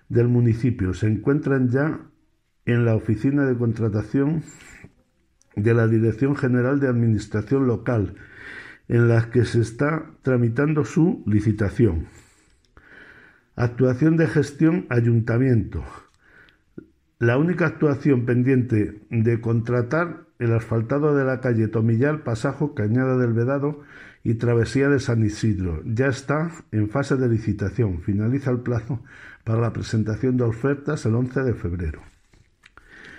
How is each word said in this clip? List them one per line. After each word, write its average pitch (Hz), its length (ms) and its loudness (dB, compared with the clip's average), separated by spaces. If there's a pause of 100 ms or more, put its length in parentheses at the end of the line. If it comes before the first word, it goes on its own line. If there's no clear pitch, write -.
del 117 200 2
municipio 117 680 2
se 107 140 -2
encuentran 135 600 0
ya 135 320 -2 (640)
en 120 220 2
la 113 80 4
oficina 131 500 0
de 131 100 0
contratación 117 920 -2 (1080)
de 110 200 2
la 117 140 4
Dirección 113 480 2
General 127 440 0
de 135 80 0
Administración 117 800 0
Local, 107 480 -2 (760)
en 117 200 4
las 117 180 4
que 120 180 2
se 117 160 0
está 147 460 -2 (160)
tramitando 131 640 0
su - 400 0
licitación. 104 800 0 (1500)
Actuación 127 600 2
de 160 120 2
gestión 160 600 0
Ayuntamiento. 117 960 2 (1300)
La 120 180 2
única 165 300 2
actuación 139 580 0
pendiente 123 840 0
de 113 320 2
contratar 120 840 -2 (140)
el 117 160 0
asfaltado 117 600 0
de 139 120 2
la 131 140 -2
calle 113 280 0
Tomillar, 117 540 0
Pasajo, 139 520 -4
Cañada 127 440 0
del 120 140 2
Vedado 139 500 -2 (400)
y 113 120 0
Travesía 120 560 2
de 139 80 4
San 113 260 0
Isidro. 95 600 -2
Ya 117 220 0
está 151 420 -4 (220)
en 107 180 0
fase 139 260 -2
de 131 120 2
licitación. 104 760 -2
Finaliza 113 480 -2
el 123 100 -2
plazo 120 420 -6 (420)
para 113 160 0
la 117 120 -2
presentación 110 640 -2
de 123 80 0
ofertas 139 600 -2
el 110 80 2
once 127 280 -2
de 123 120 0
febrero. 87 480 -6 (1160)